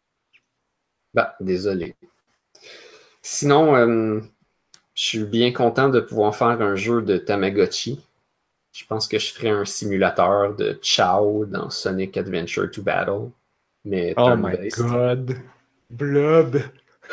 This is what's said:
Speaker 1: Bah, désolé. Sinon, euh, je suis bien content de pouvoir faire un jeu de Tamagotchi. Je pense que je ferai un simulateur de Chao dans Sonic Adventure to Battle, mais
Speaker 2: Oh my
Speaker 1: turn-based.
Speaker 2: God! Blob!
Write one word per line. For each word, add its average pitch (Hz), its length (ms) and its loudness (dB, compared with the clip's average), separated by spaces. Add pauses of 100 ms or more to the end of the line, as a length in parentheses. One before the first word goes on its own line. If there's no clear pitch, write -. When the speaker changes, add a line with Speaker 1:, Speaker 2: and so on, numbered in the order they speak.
(1120)
Speaker 1:
Bah, - 260 0
désolé. 92 560 -4 (1300)
Sinon, 143 540 4
euh, 113 460 2 (720)
je - 100 -8
suis 110 200 -4
bien 113 280 2
content 127 380 2
de 123 100 4
pouvoir 104 360 0
faire 117 260 0
un 101 140 0
jeu 113 260 0
de 98 160 0
Tamagotchi. 98 840 -2 (720)
Je - 120 -20
pense 110 220 -6
que 107 120 -2
je - 140 -6
ferai 113 160 -4
un 101 160 0
simulateur 98 880 0
de 104 260 -4
Chao 104 640 2
dans 98 240 -8
Sonic 95 460 -4
Adventure 92 560 -4
to 107 100 -12
Battle, 98 480 -2 (540)
mais 92 320 -2
Speaker 2:
Oh 123 220 6
my 101 160 -2 (160)
Speaker 1:
turn-based. 117 200 -4
Speaker 2:
God! 123 480 -2 (520)
Blob! 143 720 2 (520)